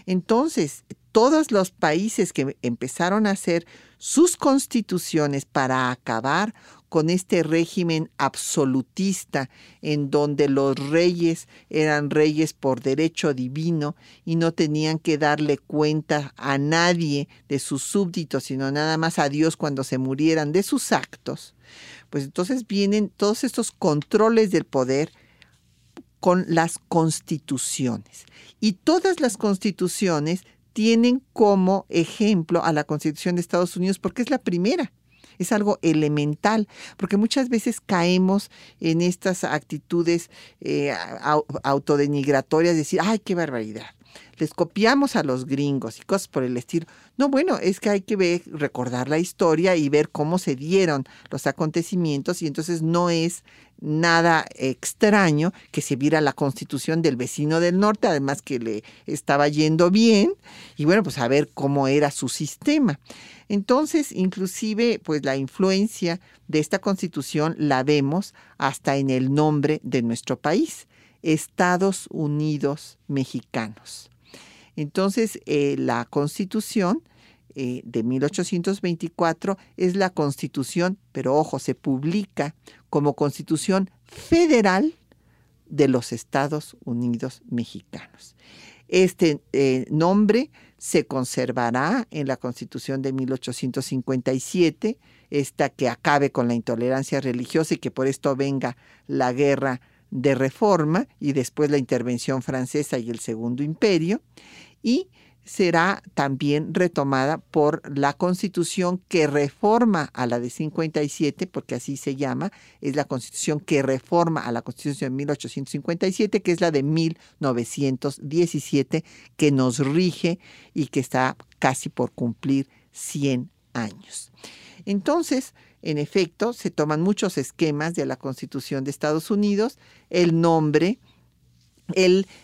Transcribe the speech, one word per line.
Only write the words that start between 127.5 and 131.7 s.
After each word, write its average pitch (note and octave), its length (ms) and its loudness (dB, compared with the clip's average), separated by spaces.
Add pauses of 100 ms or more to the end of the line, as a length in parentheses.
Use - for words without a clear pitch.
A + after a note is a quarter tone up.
de D3+ 100 -4
la C3+ 100 -4
Constitución C3+ 680 -8
de C#3+ 80 -4
Estados D#3 400 -2
Unidos, G#3 480 0 (320)
el E3+ 280 4
nombre, E3 600 2 (960)